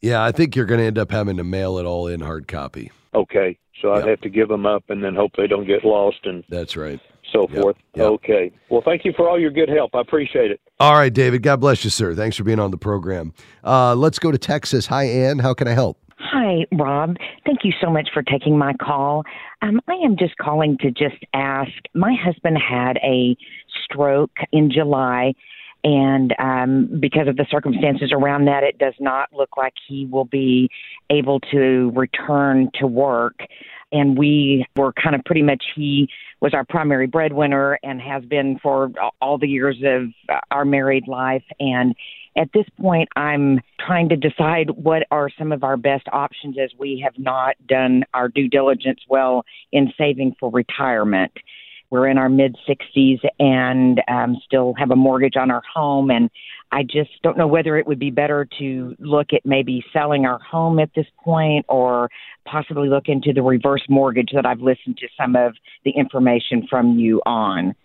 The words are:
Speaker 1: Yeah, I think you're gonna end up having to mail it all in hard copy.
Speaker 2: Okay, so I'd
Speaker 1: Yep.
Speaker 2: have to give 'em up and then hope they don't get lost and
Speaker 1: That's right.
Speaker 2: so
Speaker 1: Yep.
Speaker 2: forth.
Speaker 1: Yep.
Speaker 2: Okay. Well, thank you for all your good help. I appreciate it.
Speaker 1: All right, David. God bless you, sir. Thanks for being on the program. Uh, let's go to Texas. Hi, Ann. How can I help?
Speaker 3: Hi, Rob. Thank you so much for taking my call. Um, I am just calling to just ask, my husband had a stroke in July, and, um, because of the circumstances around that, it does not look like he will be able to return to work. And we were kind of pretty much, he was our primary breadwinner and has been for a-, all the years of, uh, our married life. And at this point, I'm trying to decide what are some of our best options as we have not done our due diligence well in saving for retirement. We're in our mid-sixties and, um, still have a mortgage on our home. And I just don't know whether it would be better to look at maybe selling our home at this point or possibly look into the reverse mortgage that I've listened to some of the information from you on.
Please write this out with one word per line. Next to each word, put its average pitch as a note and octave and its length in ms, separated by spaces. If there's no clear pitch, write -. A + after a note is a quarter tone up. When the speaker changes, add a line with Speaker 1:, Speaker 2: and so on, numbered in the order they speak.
Speaker 1:
Yeah, A2+ 240
I A#2 80
think D#3 240
you're B2+ 80
gonna A2+ 200
end A2 120
up G#2+ 140
having G2+ 260
to F2 80
mail F#2+ 320
it F2+ 80
all F2 220
in F2 160
hard D#2 260
copy. C#2 420
Speaker 2:
Okay, F#2+ 440
so G2+ 100
I'd G#2 60
Speaker 1:
Yep. G2+ 100
Speaker 2:
have A2 140
to A2 80
give G#2+ 200
'em G#2 140
up G#2 240
and G2+ 160
then F#2+ 100
hope G2 220
they G2+ 100
don't G2+ 200
get G2 180
lost G#2 400
and F2+ 240
Speaker 1:
That's E2+ 260
right. D2+ 260
Speaker 2:
so G#2 160
Speaker 1:
Yep. G2+ 120
Speaker 2:
forth. G2+ 140
Speaker 1:
Yep. A2 120
Speaker 2:
Okay. G#2 460
Well, A#2+ 100
thank E3 240
you F#3 80
for E3+ 160
all F3 100
your D#3+ 120
good D3+ 180
help. D3 260
I B2 60
appreciate B2+ 500
it. G2+ 100
Speaker 1:
All D3 140
right, C#3+ 180
David. B2+ 300
God C#3 180
bless C3+ 240
you, G#2+ 60
sir. F#2+ 240
Thanks G#2+ 220
for G#2 80
being A2 140
on G2+ 120
the F#2+ 80
program. F2+ 560
Uh, B2 320
let's C#3+ 240
go E3 140
to C3+ 60
Texas. - 480
Hi, C#3 180
Ann. C3 340
How C3 140
can B2+ 160
I A#2 40
help? A#2 260
Speaker 3:
Hi, F#3+ 540
Rob. D3+ 440
Thank C#4+ 200
you F#3+ 160
so F3 100
much D#3 220
for D3 100
taking C#3+ 340
my C#3+ 180
call. C#3+ 500
Um, G#3+ 280
I E4+ 60
am D4+ 220
just E3+ 220
calling D3+ 400
to C#3 120
just C3+ 260
ask, C3+ 380
my G3 200
husband E3+ 440
had B2 400
a B2+ 380
stroke C#3+ 540
in D3+ 180
July, C3 640
and, C3+ 540
um, C3 480
because C#3+ 280
of C3 80
the C#3+ 140
circumstances C#3+ 600
around C#3+ 340
that, C#3 160
it C#3+ 160
does C3+ 220
not C3+ 340
look C#3 220
like C3 180
he C#3 200
will C3 180
be B2+ 460
able C#3 300
to C3 440
return C3 800
to C#3 120
work. A#2+ 580
And C#3+ 260
we C#3+ 480
were C3+ 180
kind D#3 200
of C3 120
pretty D#3+ 160
much, C#3+ 200
he C#3+ 340
was C#3+ 140
our C#3 100
primary C#3+ 440
breadwinner C#3+ 720
and C3 180
has C3+ 240
been C3+ 360
for C3+ 260
a-, G#2+ 120
all C#3+ 180
the D3 100
years C#3 360
of, B2+ 240
uh, D2 80
our C#3+ 140
married C3+ 440
life. C3 360
And B2+ 340
at D3+ 200
this G#3+ 100
point, E3+ 360
I'm C#3+ 440
trying E3+ 300
to D#3+ 80
decide D#3 540
what D#3+ 400
are D3 260
some D#3 160
of C#3 100
our C3+ 140
best C3+ 340
options C#3 460
as C3 220
we C3+ 260
have C3 140
not C3 380
done C3 360
our B2 160
due C3+ 180
diligence C3 600
well B2+ 360
in C#3 260
saving C3+ 420
for B2 100
retirement. A2+ 840
We're B2+ 180
in C3+ 80
our C3 140
mid-sixties C3+ 880
and, B2+ 720
um, A#2+ 340
still B2+ 360
have C3+ 120
a C3 60
mortgage C3 400
on C3 140
our B2+ 120
home. C#3+ 360
And A#2 200
I C#3 140
just D3 260
don't E3 140
know E3 100
whether D#3 300
it D3+ 100
would C#3+ 120
be C#3 120
better C#3+ 380
to C3 400
look D3 360
at - 100
maybe C3 480
selling D3 320
our B2 140
home E3 400
at D3+ 160
this D#3 100
point D#3 460
or B2 400
possibly D3 420
look C#3 220
into C#3 240
the C3 80
reverse C3 480
mortgage C3 420
that C3+ 140
I've B2 160
listened B2+ 360
to B2 100
some B2+ 160
of A#2+ 180
the C#3 60
information B2+ 760
from A#2+ 320
you A2+ 280
on. G2 480